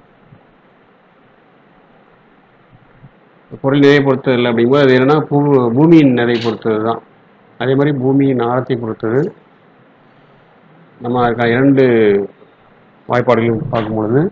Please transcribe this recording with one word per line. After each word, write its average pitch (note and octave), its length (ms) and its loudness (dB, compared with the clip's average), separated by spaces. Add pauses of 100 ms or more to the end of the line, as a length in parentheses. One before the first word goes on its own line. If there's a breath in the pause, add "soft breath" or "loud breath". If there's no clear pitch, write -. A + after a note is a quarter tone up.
(3500)
பொருள் C#3 240 0
நிறையை C#3+ 160 6
பொறுத்ததல்ல B2+ 480 -2
அப்படிங்கும்போது, B2 360 2
அது B2+ 120 4
என்னன்னா, C#3 220 2 (100)
பூ-, C#3+ 440 0
பூமியின் D3 460 4
நிலையை A#2+ 240 -2
பொறுத்தது A2 400 -4
தான். A2+ 180 -6 (580)
அதே B2+ 160 -2
மாதிரி C#3+ 220 0
பூமியின் C3+ 520 0
ஆழத்தை B2 260 -4
பொறுத்தது. A#2 460 -4 (1800)
நம்ம A#2+ 220 -4
அதுக்கான A#2 320 -2
இரண்டு C3+ 300 2 (1200)
வாய்ப்பாடுகளையும் A#2 640 0
பார்க்கும் A2 260 -6
பொழுது A2 240 -2 (100)